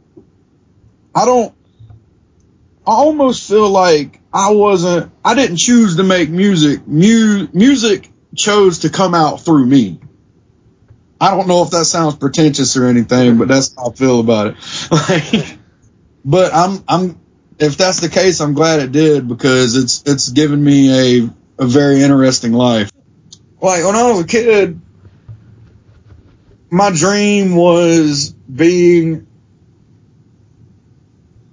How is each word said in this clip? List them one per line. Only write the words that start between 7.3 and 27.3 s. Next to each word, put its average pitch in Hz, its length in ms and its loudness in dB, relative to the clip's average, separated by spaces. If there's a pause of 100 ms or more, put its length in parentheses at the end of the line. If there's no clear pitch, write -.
music 220 580 0 (240)
chose 196 460 0
to 151 100 -4
come 185 240 -2
out 156 280 -2
through 147 240 2
me. 113 340 0 (1200)
I 180 100 2
don't 190 180 -2
know 175 140 2
if - 80 -4
that 170 160 -2
sounds 156 300 -2
pretentious 139 600 -2
or 127 100 0
anything, 120 520 2
but 113 100 0
that's 135 260 0
how 123 160 -10
I - 40 -8
feel 127 260 0
about 110 280 0
it. - 80 -12 (340)
<laughs> - 0 -
Like, 170 680 -4 (640)
but 175 280 0
I'm, 185 360 -2
I'm, 170 320 -4 (380)
if 147 180 -2
that's 185 240 -2
the 165 80 -4
case, 180 320 0
I'm 147 120 -2
glad 156 280 0
it 131 120 -6
did 147 360 0
because 127 480 0
it's, 127 280 -4
it's 139 260 -4
given 147 320 0
me 131 600 2
a, 113 80 -6 (280)
a 131 80 -4
very 139 360 2
interesting 131 500 0
life. 117 380 0 (720)
Like, 180 220 -2
when 196 100 -2
I 240 160 0
was 196 100 -2
a 165 60 -6
kid, 208 540 0 (1900)
my 196 220 0
dream 202 640 0